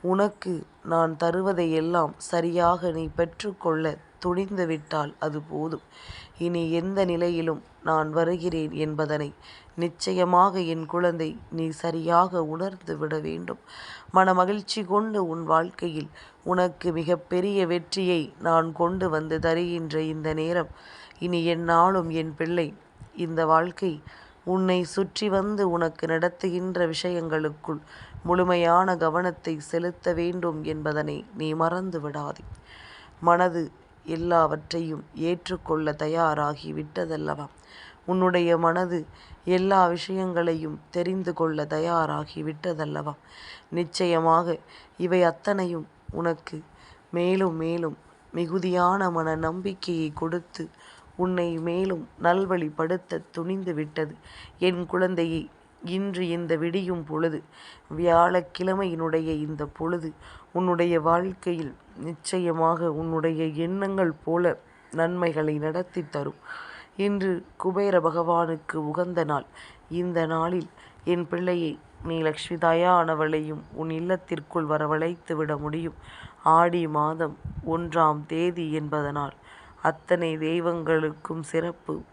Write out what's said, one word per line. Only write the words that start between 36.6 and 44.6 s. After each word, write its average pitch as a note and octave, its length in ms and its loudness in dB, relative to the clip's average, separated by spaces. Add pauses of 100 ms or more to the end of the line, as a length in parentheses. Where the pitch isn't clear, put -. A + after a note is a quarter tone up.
விட்டதல்லவா? D3+ 760 -6 (580)
உன்னுடைய F3+ 520 4
மனது E3+ 420 2 (480)
எல்லா F#3+ 400 4
விஷயங்களையும் E3+ 920 -2 (140)
தெரிந்து F3+ 420 -2
கொள்ள D#3 320 -2
தயாராகி D#3 800 -2
விட்டதல்லவா? D3+ 720 -6 (580)
நிச்சயமாக E3+ 840 2 (420)